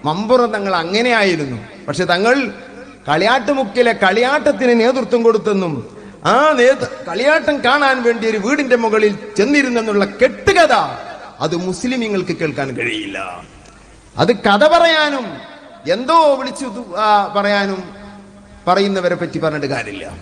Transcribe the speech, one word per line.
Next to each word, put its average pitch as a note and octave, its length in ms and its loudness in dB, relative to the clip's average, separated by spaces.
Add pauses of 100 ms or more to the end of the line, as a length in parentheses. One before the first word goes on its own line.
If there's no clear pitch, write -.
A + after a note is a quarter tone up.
മമ്പുറം A3 460 2
തങ്ങൾ G3 240 -2
അങ്ങനെയായിരുന്നു. F3+ 800 0 (300)
പക്ഷെ E3+ 180 -2
തങ്ങൾ A3+ 480 0 (560)
കളിയാട്ടുമുക്കിലെ A#3 800 2
കളിയാട്ടത്തിന് A#3+ 880 2
നേതൃത്വം B3 440 2
കൊടുത്തെന്നും F#3+ 760 0 (280)
ആ C4 260 4
നേത-, C4 580 2
കളിയാട്ടം C#4+ 560 0
കാണാൻ C4 380 2
വേണ്ടി A3+ 260 0
ഒരു G#3+ 80 0
വീടിന്റെ B3 380 0
മുകളിൽ G#3+ 420 0 (200)
ചെന്നിരുന്നെന്നുള്ള A3+ 680 2
കെട്ടുകഥ C4+ 680 2 (680)
അത് D#3 160 -2
മുസ്ലിമീങ്ങൾക്ക് F#3 840 -4
കേൾക്കാൻ C#3 340 -4
കഴിയില്ല. G2 720 -6 (760)
അത് G3 180 2
കഥ G#3 320 2
പറയാനും D#4 580 2 (680)
എന്തോ C#4+ 440 4
വിളിച്ചു C4 300 -8
തു-, G#3 300 -12
ആ, G#3 400 2
പറയാനും G3 480 0 (840)
പറയുന്നവരെ F#3 480 2
പറ്റി D#3+ 240 -6
പറഞ്ഞിട്ട് D3+ 260 -4
കാര്യമില്ല. G2+ 460 -8 (100)